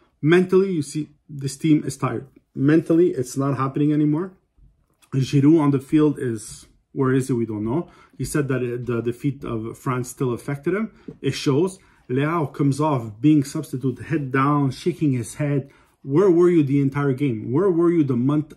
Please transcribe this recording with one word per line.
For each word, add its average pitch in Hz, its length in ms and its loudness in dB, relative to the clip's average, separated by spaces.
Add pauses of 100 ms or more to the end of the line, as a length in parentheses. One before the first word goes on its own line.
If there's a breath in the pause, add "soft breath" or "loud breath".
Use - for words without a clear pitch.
(200 soft breath)
Mentally, 185 500 4
you 165 120 -2
see, 151 260 -8 (220)
this 139 260 -8
team 151 300 2
is 139 100 -6
tired. 117 300 -6 (280)
Mentally, 165 580 4
it's 131 260 -6
not 139 180 -2
happening 135 340 -2
anymore. 151 440 0 (800)
Giroud 139 440 4
on 143 120 2
the 139 80 2
field 151 400 0
is, - 480 -10 (260)
where 131 220 0
is 127 140 0
he? 139 40 -2
We 117 140 0
don't 107 180 -6
know. 151 240 -4 (300 loud breath)
He 131 80 -6
said 147 220 -2
that 127 140 -2
it, 120 220 -6
the 117 160 -2
defeat 127 440 -4
of 113 340 -8
France 127 320 -6
still 127 240 -4
affected 143 400 -6
him. 214 180 -4 (300 loud breath)
It 135 100 -2
shows. 156 460 -2 (320 soft breath)
Leao 147 420 -2
comes 139 300 0
off 113 360 -2
being 147 260 4
substitute, 135 580 -6
head 139 280 -6
down, 139 420 2
shaking 160 400 -2
his 123 240 -6
head. 143 340 -2 (320 soft breath)
Where 170 280 4
were 175 200 6
you 170 120 4
the 139 200 2
entire 139 320 0
game? 117 360 -2
Where 180 200 2
were 170 200 2
you 170 140 2
the 131 100 0
month 143 420 0